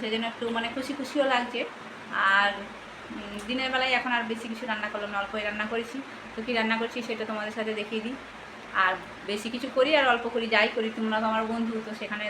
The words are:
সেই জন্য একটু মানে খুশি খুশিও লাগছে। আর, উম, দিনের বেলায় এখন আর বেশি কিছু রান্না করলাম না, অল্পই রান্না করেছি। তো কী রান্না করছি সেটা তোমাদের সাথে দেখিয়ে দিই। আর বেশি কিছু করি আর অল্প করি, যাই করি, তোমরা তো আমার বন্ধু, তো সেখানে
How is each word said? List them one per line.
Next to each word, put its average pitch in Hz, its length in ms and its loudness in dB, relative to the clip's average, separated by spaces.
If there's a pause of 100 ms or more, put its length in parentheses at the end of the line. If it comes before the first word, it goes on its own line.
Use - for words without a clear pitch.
সেই 220 120 -2
জন্য 226 180 0
একটু - 140 -6 (100)
মানে 226 200 0
খুশি 262 240 -4
খুশিও 269 340 2
লাগছে। 240 260 2 (720)
আর, 202 180 6 (640)
উম, 208 200 -8 (120)
দিনের 262 260 0
বেলায় 262 260 4
এখন 247 180 0
আর 233 140 0
বেশি 226 200 -4
কিছু 226 200 -6
রান্না 214 220 0
করলাম 208 200 -2
না, 202 80 0
অল্পই 208 280 -4
রান্না 214 220 -2
করেছি। 233 260 -2 (360)
তো - 120 -6
কী 247 140 -2
রান্না 220 220 2
করছি 233 160 -2 (100)
সেটা 214 240 -4
তোমাদের 214 260 -4
সাথে 220 220 -2
দেখিয়ে 214 260 -2
দিই। 254 100 -4 (680)
আর 185 100 4 (360)
বেশি 208 240 -2
কিছু 254 140 -4 (100)
করি 269 220 6
আর 269 140 6
অল্প 233 120 2 (100)
করি, 226 100 2 (100)
যাই 220 200 8
করি, 220 220 0
তোমরা 220 240 2
তো 220 100 0
আমার 220 200 2
বন্ধু, 226 220 0 (120)
তো 214 140 -8
সেখানে 214 300 -4